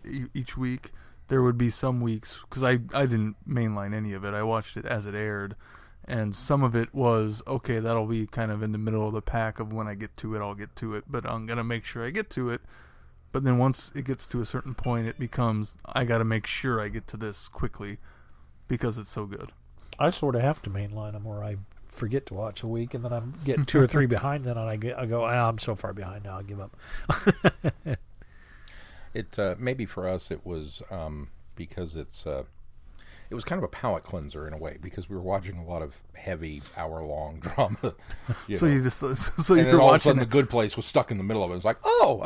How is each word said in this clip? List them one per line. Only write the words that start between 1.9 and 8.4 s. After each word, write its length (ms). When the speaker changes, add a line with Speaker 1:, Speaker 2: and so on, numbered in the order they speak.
Speaker 1:
weeks, 400
'cause 140
I, 140
I 120
didn't 300
mainline 460
any 200
of 100
it. 100
I 80
watched 340
it 100
as 200
it 80
aired. 400
And 300
some 300
of 100
it 200
was, 520
"Okay, 320
that'll 300
be 180
kind 240